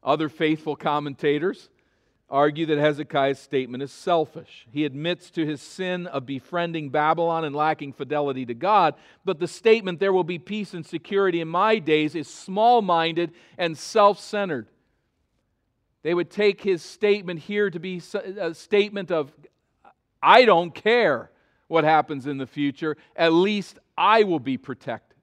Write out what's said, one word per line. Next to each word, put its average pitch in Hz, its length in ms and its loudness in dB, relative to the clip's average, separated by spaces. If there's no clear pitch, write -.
Other 151 280 2
faithful 156 480 -2
commentators 147 920 -2
argue 147 360 0
that 151 120 0
Hezekiah's 143 640 0
statement 127 420 -6
is 139 100 -12
selfish. - 760 -4
He 139 140 -4
admits 151 480 -6
to 165 140 -4
his 147 160 -8
sin 180 460 -8
of 135 180 -8
befriending 160 640 -6
Babylon 160 560 0
and 143 100 -8
lacking 151 380 -4
fidelity 139 520 -4
to 117 80 -8
God, 175 420 2
but 180 160 -4
the 175 80 -4
statement, 196 520 0
"There 196 120 2
will 185 140 2
be 170 140 -8
peace 208 340 -8
and 170 120 -12
security 185 540 -2
in 165 80 -6
my 208 320 0
days," 151 360 0
is 156 120 -8
small-minded 180 1040 0
and 165 200 -4
self-centered. 202 920 0
They 156 120 -2
would 175 160 -2
take 202 320 0
his 185 220 -2
statement 202 560 -2
here 208 300 -2
to 175 100 -10
be 185 180 -8
s-, - 160 -16
a 190 400 -6
statement 202 560 -2
of, 156 240 -2
"I 208 220 10
don't 175 320 4
care 208 560 0
what 160 180 2
happens 151 420 2
in 143 100 -6
the 135 100 -8
future, 143 500 -4
at 165 160 2
least 190 480 0
I 220 260 4
will 180 160 0
be 127 180 -6
protected." - 640 -12